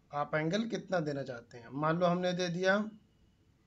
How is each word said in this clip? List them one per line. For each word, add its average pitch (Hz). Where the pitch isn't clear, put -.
आप 147
एंगल 165
कितना 185
देना 143
चाहते 123
हैं। 120
मान 156
लो 180
हमने 180
दे 180
दिया 185